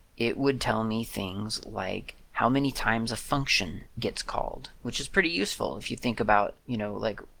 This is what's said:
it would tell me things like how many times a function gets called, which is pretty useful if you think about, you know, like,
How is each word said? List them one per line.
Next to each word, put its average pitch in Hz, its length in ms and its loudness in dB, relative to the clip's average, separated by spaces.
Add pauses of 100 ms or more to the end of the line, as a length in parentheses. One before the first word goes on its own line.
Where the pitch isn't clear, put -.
(180)
it 117 200 2
would 139 220 4
tell 110 240 2
me 113 200 0
things 101 600 -4
like 98 500 -6 (160)
how - 180 2
many 139 220 4
times 113 400 0
a 110 60 -2
function 101 680 0 (160)
gets - 240 -2
called, - 480 -4 (100)
which - 180 -4
is - 80 -4
pretty 180 220 4
useful - 480 -2
if - 140 -8
you 113 60 -4
think 120 220 -2
about, 104 360 6 (100)
you 123 120 -2
know, 104 180 -2
like, 104 260 -2 (180)